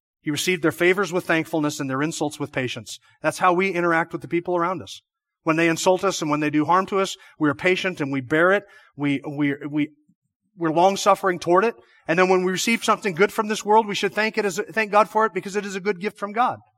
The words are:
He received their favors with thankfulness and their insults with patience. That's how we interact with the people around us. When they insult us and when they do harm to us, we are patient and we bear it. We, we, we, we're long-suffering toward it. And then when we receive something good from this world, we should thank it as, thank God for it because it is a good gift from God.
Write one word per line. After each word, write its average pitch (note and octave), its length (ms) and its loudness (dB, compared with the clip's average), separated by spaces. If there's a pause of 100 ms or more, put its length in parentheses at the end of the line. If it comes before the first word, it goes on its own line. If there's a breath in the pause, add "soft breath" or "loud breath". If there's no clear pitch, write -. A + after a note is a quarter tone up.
(220)
He D#3 80 -4
received D#3 320 -2
their D#3+ 80 4
favors F3 440 2
with F3+ 100 -2
thankfulness D#3 560 0
and C#3+ 80 -6
their C3 140 -2
insults D#3 360 -4
with D3 140 -8
patience. B2 460 -6 (240 soft breath)
That's D3+ 160 -2
how F#3 160 4
we F#3+ 160 0
interact E3+ 420 0
with D#3+ 80 -10
the D3+ 80 -14
people E3+ 260 -2
around E3+ 280 -2
us. - 180 -16 (440)
When D#3+ 120 2
they E3 100 2
insult F3+ 380 2
us F#3+ 160 0
and D#3 100 -2
when D3 100 0
they D3 100 0
do D3+ 160 2
harm F3+ 200 4
to G3 140 -2
us, F#3+ 160 -4 (220 loud breath)
we D#3 100 2
are C#3 60 2
patient F3+ 480 0
and C3+ 100 -4
we C#3 80 -2
bear D#3 320 2
it. G3+ 120 0 (320 soft breath)
We, C#3+ 300 -2
we, C#3+ 280 -2 (120)
we, D3 240 -2 (680)
we're E3 140 0
long-suffering F#3+ 680 2
toward F3+ 260 2
it. A3+ 100 -2 (320 soft breath)
And D#3+ 120 0
then F#3 100 4
when F#3 160 4
we F#3 80 0
receive A3+ 320 0
something G3+ 300 0
good G3 180 2
from G#3+ 160 -2
this G#3+ 160 -4
world, G#3+ 220 4
we G3+ 80 -4
should G3+ 180 -2
thank G#3+ 240 -2
it G#3 80 0
as, G3 160 -4 (120)
thank A3 180 -2
God G#3 180 4
for - 160 2
it G#3+ 80 -2
because F#3 240 -8
it G#3 80 -2
is G3 100 -8
a G3 60 -6
good F#3 200 -4
gift G3+ 180 -8
from G#3 140 -8
God. A3 260 0 (200)